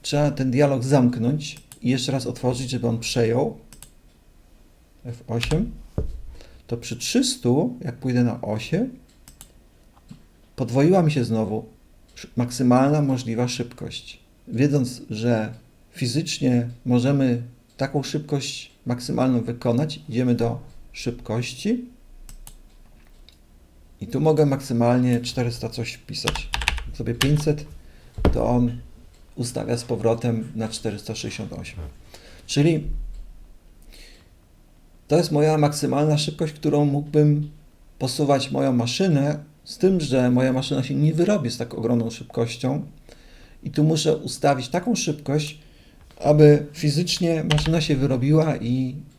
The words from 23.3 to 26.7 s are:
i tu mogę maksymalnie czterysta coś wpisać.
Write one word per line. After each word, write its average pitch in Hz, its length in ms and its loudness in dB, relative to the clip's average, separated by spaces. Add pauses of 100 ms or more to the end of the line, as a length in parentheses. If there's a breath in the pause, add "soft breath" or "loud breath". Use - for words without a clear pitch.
i 101 60 -10
tu 131 140 -2
mogę 156 240 4
maksymalnie 123 760 2
czterysta 120 480 -4
coś - 240 -8
wpisać. - 560 -8 (380)